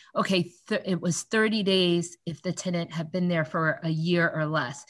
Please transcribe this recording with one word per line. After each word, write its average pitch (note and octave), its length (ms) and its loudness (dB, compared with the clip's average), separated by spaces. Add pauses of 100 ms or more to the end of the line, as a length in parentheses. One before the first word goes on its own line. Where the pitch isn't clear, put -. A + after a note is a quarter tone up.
(160)
okay, F#3 360 0 (180)
th-, G#3+ 160 -2
it E3+ 160 -2
was E3+ 220 -2
thirty A3 400 2
days F3+ 540 2 (100)
if E3 160 -8
the F#3 80 -2
tenant E3+ 420 -4
had D#3+ 180 -6
been F3+ 160 0
there E3 160 2
for D#3+ 380 0
a E3 80 -2
year E3 400 2
or D#3 160 -2
less. C#3+ 440 -4